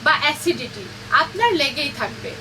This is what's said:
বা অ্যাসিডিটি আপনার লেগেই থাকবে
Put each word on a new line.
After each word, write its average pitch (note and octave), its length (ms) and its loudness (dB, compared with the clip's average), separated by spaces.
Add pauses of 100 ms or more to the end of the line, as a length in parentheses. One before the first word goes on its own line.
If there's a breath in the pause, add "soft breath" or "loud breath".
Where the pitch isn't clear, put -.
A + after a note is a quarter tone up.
বা D4+ 180 6
অ্যাসিডিটি D4 600 -2 (380)
আপনার G#4+ 300 2 (100)
লেগেই C#4 380 -2
থাকবে G3+ 420 -6